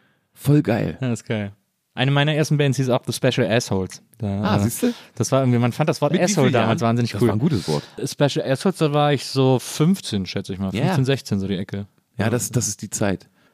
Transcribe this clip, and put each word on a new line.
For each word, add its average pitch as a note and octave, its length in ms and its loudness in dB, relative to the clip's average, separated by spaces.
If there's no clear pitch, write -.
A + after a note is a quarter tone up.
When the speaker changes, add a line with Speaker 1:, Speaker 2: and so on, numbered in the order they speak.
Speaker 1:
Voll D3 280 4
geil. G#2 400 0
Speaker 2:
Ja, B2+ 80 -2
das A#2 120 -4
ist - 60 -20
geil. G#2 240 -4
Eine C3+ 140 0
meiner C#3+ 240 2
ersten D3+ 240 0
Bands C3+ 200 2
hieß C3+ 120 0
auch B2 160 0
The A#2+ 80 -6
Special B2 340 0
Assholes. G2 540 -2
Da, G2+ 240 -4
Speaker 1:
Ah, G#2 160 0
Speaker 2:
äh, G2+ 40 2
Speaker 1:
siehste? B2 340 -2
Speaker 2:
das - 180 -2
war C3+ 100 2
irgendwie, B2 180 2
man A#2+ 140 2
fand D3+ 160 -2
das - 120 -2
Wort C#3+ 100 0
Speaker 1:
Mit E3 100 2
wie - 40 2
Speaker 2:
Asshole F#3 220 2
Speaker 1:
vielen - 60 2
Speaker 2:
damals A2+ 280 2
Speaker 1:
Jahren? A#2 80 2
Speaker 2:
wahnsinnig A#2+ 220 0
Speaker 1:
Das G#2 100 -2
Speaker 2:
cool. B2 60 4
Speaker 1:
war G#2 80 2
ein G#2+ 40 0
gutes A#2+ 280 0
Wort. D2+ 160 0
Speaker 2:
Special - 420 -2
Assholes, C3+ 340 0
da D3+ 140 2
war D3 200 2
ich C3+ 140 -2
so C3 320 2
fünfzehn, D3+ 680 0
schätze G2 280 -8
ich F#2 60 -8
mal. F#2+ 140 -2
Speaker 1:
Ja. G#2+ 120 -2
Speaker 2:
Fünfzehn, E3 200 2
sechzehn, B2+ 340 -2
so G2 80 -4
die G2 80 -4
Ecke. G2 300 -8
Speaker 1:
Ja, G#2 140 0
das, A#2 180 -2
das A#2+ 180 0
ist G#2 140 -8
die G#2+ 80 -10
Zeit. - 400 -4